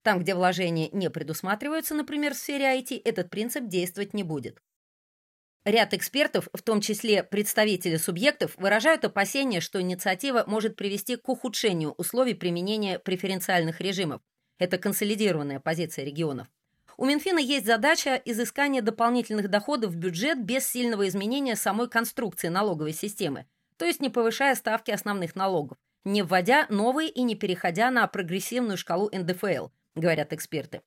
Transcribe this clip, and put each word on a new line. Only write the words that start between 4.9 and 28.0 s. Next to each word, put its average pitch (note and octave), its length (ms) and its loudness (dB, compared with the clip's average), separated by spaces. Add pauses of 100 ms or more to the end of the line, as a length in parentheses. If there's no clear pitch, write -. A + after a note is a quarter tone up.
Ряд G#3 300 4
экспертов, B3+ 600 0
в F#3 100 -8
том G#3+ 180 2
числе G#3 420 2
представители G3+ 720 2
субъектов, F3+ 640 0
выражают G#3 480 4
опасения, G#3 560 0
что F#3 180 -4
инициатива F#3+ 680 0
может G#3+ 280 0
привести G3+ 400 -4
к - 140 -8
ухудшению F#3+ 640 0
условий A#3 400 0
применения F#3 680 -2
преференциальных F#3 800 0
режимов. F3 420 -2 (360)
Это F3+ 200 0
консолидированная G3 840 0
позиция D#3+ 420 -4
регионов. C#3+ 460 -4 (480)
У B3+ 80 -2
Минфина D4+ 340 2
есть C4 260 0
задача C4 600 2
изыскания B3 560 0
дополнительных A3+ 680 2
доходов G#3 420 0
в E3+ 40 -4
бюджет F#3+ 480 -2
без B3+ 240 0
сильного A#3 400 0
изменения A3 480 0
самой A3 320 0
конструкции A#3 640 -2
налоговой E3+ 420 0
системы, F3+ 540 -6 (320)
то E4 80 -4
есть E4+ 160 0
не C4+ 80 0
повышая A#3+ 460 2
ставки A3 360 -2
основных G3 440 -4
налогов, F#3 420 0 (260)
не G3 200 2
вводя F#3+ 460 4
новые B3+ 380 2
и - 140 -4
не A#3 140 2
переходя G3+ 540 0
на A#3+ 180 4